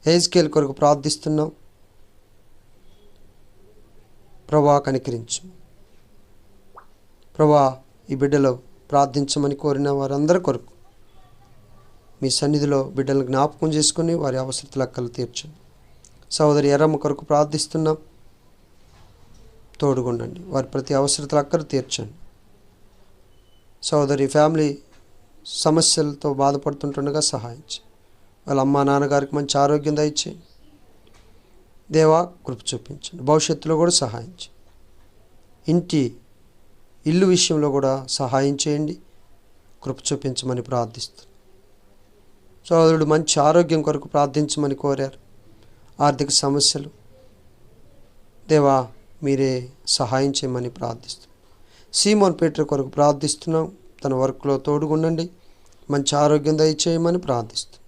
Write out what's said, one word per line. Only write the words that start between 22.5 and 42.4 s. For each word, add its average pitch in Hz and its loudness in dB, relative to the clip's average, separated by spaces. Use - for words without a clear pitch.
సహోదరి 143 0
ఫ్యామిలీ 151 2
సమస్యలతో 156 0
బాధపడుతుంటుండగా 143 -2
సహాయించి 120 -8
వాళ్ళ 139 0
అమ్మా 139 2
నాన్నగారికి 139 0
మంచి 143 -2
ఆరోగ్యం 147 2
దయచేయండి 151 -4
దేవా, 160 4
కృప 123 -8
చూపించండి. - -14
భవిష్యత్తులో 151 0
కూడా 170 2
సహాయించి 117 -4
ఇంటి 156 0
ఇల్లు 180 4
విషయంలో 165 2
కూడా 135 -2
సహాయం 135 -2
చేయండి, 151 -4
కృప 131 -8
చూపించమని 127 -6
ప్రార్థిస్తున్నాను. 120 -8